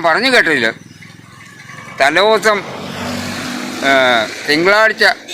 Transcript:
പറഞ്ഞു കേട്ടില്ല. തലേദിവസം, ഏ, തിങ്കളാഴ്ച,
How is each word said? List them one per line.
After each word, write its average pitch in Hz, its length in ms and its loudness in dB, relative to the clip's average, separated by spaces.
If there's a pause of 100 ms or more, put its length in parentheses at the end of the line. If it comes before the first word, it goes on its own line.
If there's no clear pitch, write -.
പറഞ്ഞു 190 280 2
കേട്ടില്ല. 151 320 2 (1300)
തലേദിവസം, 202 580 2 (1300)
ഏ, - 20 4 (560)
തിങ്കളാഴ്ച, 208 560 2 (300)